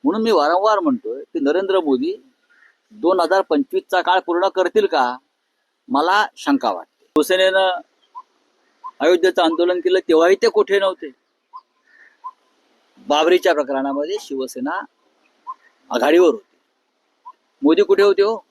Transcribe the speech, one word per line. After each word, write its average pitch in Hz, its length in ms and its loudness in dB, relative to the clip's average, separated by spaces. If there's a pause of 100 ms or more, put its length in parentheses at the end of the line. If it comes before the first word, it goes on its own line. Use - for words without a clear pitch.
म्हणून 208 180 -2
मी 226 100 0
वारंवार 190 480 2
म्हणतोय 254 420 -4
की - 180 -10
नरेंद्र 185 400 0
मोदी 151 440 -2 (680)
दोन 160 280 -2
हजार 180 220 0
पंचवीसचा 170 600 -2
काळ 180 180 0
पूर्ण 175 280 -2
करतील 185 380 0
का, 127 320 -2 (680)
मला 175 400 0 (100)
शंका 131 340 -2
वाटते. - 340 -12
शिवसेनेनं 185 720 0 (1200)
अयोध्येचं 180 420 2
आंदोलन 175 380 0
केलं 185 200 0
तेव्हाही 170 360 2
ते 226 140 0
कुठे 202 300 0
नव्हते. 190 280 -4 (1900)
बाबरीच्या 165 560 2
प्रकरणामध्ये 139 680 -4
शिवसेना 143 600 -8 (1080)
आघाडीवर 151 400 4
होती. - 280 -6 (1040)
मोदी 202 220 2
कुठे 196 200 2
होते 196 180 2
हो? 208 300 -2